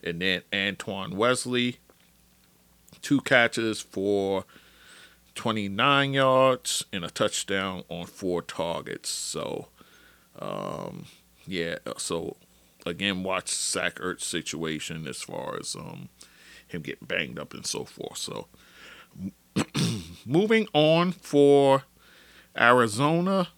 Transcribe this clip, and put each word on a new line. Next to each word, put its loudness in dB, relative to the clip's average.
And -4
then 0
Antoine -4
Wesley, 0
two 2
catches 4
for -2
twenty-nine 0
yards 4
and -6
a -8
touchdown -2
on -8
four -2
targets. -6
So, -6
um, -10
yeah, -6
so, -6
again, -4
watch -4
Zach -4
Ertz's -6
situation -6
as -10
far -8
as, -8
um, -14
him -8
getting -12
banged -4
up -12
and -14
so -6
forth. -12
So, -10
<clears throat> -4
moving 2
on 6
for 6
Arizona 4